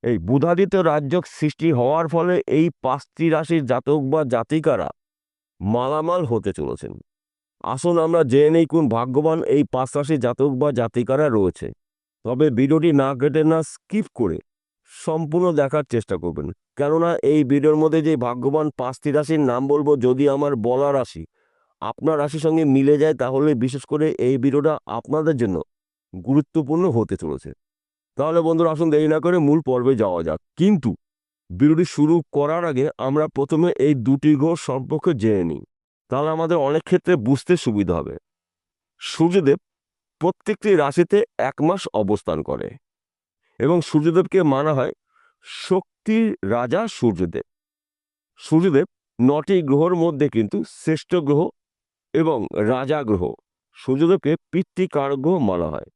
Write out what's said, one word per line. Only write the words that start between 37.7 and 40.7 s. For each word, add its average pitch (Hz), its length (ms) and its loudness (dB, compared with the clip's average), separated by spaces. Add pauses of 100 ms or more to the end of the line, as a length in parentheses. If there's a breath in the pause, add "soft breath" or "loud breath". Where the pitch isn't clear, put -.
হবে। 69 180 -6 (880)
সূর্যদেব 170 560 2 (600)
প্রত্যেকটি 202 560 -2